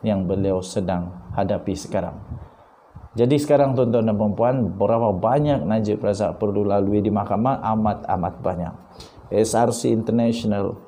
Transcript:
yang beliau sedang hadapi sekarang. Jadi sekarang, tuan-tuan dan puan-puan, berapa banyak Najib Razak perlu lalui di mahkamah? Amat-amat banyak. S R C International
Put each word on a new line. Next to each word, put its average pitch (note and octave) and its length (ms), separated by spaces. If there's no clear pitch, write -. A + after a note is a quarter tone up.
yang G2 240
beliau F#2+ 340
sedang F2+ 720
hadapi G2 400
sekarang. F#2 460
Jadi B2 240
sekarang, C#3 400
tuan-tuan A#2 320
dan G#2 80
puan-puan, G#2+ 560
berapa G#2 400
banyak C3 500
Najib G#2+ 380
Razak G2+ 400
perlu G#2 240
lalui G2+ 320
di G#2 160
mahkamah? G#2 480
Amat-amat G2+ 800
banyak. F2 320
S A2 240
R A#2+ 160
C A#2 240
International A2 800